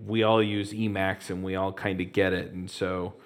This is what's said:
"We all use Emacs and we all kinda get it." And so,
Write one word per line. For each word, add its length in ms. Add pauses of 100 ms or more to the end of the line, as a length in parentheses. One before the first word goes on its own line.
"We 160
all 200
use 300
Emacs 560
and 160
we 120
all 160
kinda 320
get 280
it." 200
And 180
so, 440 (120)